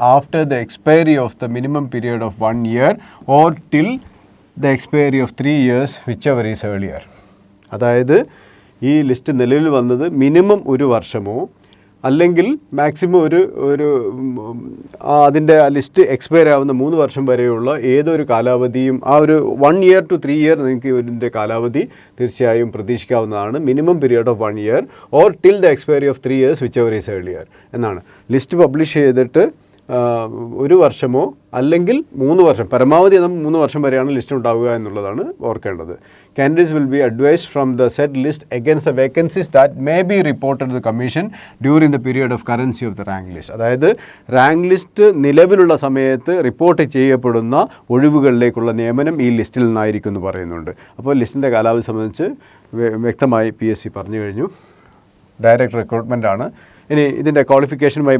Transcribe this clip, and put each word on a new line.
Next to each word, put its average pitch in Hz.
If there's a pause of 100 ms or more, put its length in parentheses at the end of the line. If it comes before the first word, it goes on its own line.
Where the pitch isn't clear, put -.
after 139
the 139
expiry 151
of 123
the 127
minimum 135
period 120
of 107
one 113
year 127 (300)
or 151 (140)
till 202 (580)
the 139
expiry 135
of 127
three 143
years, 127 (100)
whichever 120
is 107
earlier. 98 (720)
അതായത് 123 (640)
ഈ 135 (160)
ലിസ്റ്റ് 123
നിലവിൽ 143
വന്നത് 123 (160)
മിനിമം 180 (120)
ഒരു 135
വർഷമോ 110 (680)
അല്ലെങ്കിൽ 170 (320)
മാക്സിമം 151
ഒരു, 160 (300)
ഒരു, 143 (240)
ഉം, 120 (540)
ആ, - (140)
അതിൻ്റെ 156
ആ 143 (100)
ലിസ്റ്റ് 147 (120)
എക്സ്പയർ 156
ആവുന്ന 139 (100)
മൂന്ന് 160
വർഷം 135
വരെയുള്ള 123 (240)
ഏതൊരു 151
കാലാവധിയും, 123 (160)
ആ 147
ഒരു 156 (320)
one 175
year 185
to 175
three 143
year 156
നിങ്ങൾക്ക് 131 (100)
ഇതിൻ്റെ 120
കാലാവധി 117 (360)
തീർച്ചയായും 120
പ്രതീക്ഷിക്കാവുന്നതാണ്. 110 (100)
Minimum 156
period 120
of 107 (100)
one 107
year 127 (380)
or 196 (160)
till 202
the 170
expiry 143
of 127
three 131
years, 123
whichever 117 (100)
is - (100)
earlier 90 (320)
എന്നാണ്. 107 (340)
ലിസ്റ്റ് 151
പബ്ലിഷ് 151
ചെയ്തിട്ട്, 127 (520)
ആ, - (640)
ഒരു 151
വർഷമോ 131 (340)
അല്ലെങ്കിൽ 175 (260)
മൂന്ന് 160
വർഷം, 120
പരമാവധി 160
നമ്മൾ 175
മൂന്ന് 160
വർഷം 147
വരെയാണ് 131
ലിസ്റ്റ് 123
ഉണ്ടാവുക 117 (100)
എന്നുള്ളതാണ് 104 (260)
ഓർക്കേണ്ടത്. 90 (460)
Candidates 156
will 143
be 139 (100)
advised 143
from 135 (100)
the 127
said 147 (120)
list 151 (140)
against 151
the 135
vacancies 165
that 139 (160)
may 160 (100)
be 202 (140)
reported 135
to 127
the 120
commission 123 (420)
during 151
the 135
period 127
of 113 (100)
currency 123
of 101
the 101
rank 95
list. -
അതായത് 120 (500)
റാങ്ക് 156
ലിസ്റ്റ് 190 (200)
നിലവിലുള്ള 170 (100)
സമയത്ത് 135 (160)
റിപ്പോർട്ട് 160 (120)
ചെയ്യപ്പെടുന്ന 123 (380)
ഒഴിവുകളിലേക്കുള്ള 123
നിയമനം 127 (120)
ഈ - (100)
ലിസ്റ്റിൽ 120
നിന്നായിരിക്കും 107
എന്ന് 98
പറയുന്നുണ്ട്. 87 (260)
അപ്പോൾ 139
ലിസ്റ്റിൻ്റെ 135
കാലാവധി 113
സംബന്ധിച്ച് 110 (520)
വ്യ-, 117 (120)
വ്യക്തമായി 113 (100)
പി 110
എസ് -
സി 90
പറഞ്ഞു 104
കഴിഞ്ഞു. 104 (960)
ഡയറക്റ്റ് 117
റിക്രൂട്ട്മെന്റ് 117
ആണ്. 120 (440)
ഇനി 151 (160)
ഇതിൻ്റെ 147
ക്വാളിഫിക്കേഷനുമായി 139